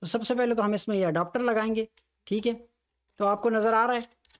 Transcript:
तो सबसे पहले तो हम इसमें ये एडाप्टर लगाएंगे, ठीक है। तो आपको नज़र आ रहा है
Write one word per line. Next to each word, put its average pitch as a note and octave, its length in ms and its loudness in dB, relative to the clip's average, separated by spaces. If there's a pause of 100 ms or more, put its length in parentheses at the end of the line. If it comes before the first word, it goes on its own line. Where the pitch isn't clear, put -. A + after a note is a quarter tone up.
तो F3+ 60 -10
सबसे A3+ 260 -2
पहले A#3+ 200 0
तो A3 80 0
हम G#3 120 2
इसमें G#3 220 -2
ये F#3 100 2
एडाप्टर E3+ 360 0
लगाएंगे, A3 460 0 (380)
ठीक G#3+ 200 -2
है। A#3 140 -2 (580)
तो G#3 80 -2
आपको G#3 240 0
नज़र A3 240 2
आ A3+ 120 4
रहा B3 100 0
है A#3 100 -6 (340)